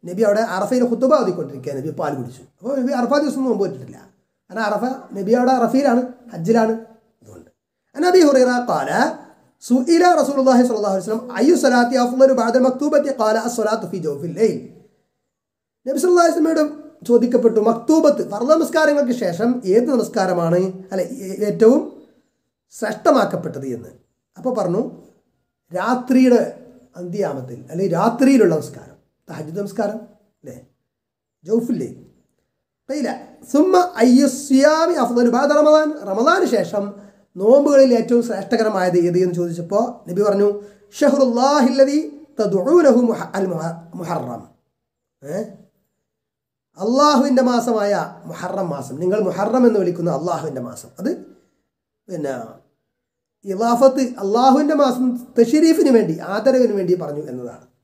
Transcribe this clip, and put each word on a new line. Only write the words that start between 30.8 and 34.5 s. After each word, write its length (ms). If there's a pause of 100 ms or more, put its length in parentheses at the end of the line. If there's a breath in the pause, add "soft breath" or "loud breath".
ജൗഫുൽ 340
ലൈൽ. 280 (840)
ഖീല 340 (260)
സുമ്മ 440
അയ്യു 300
സിയാമി 640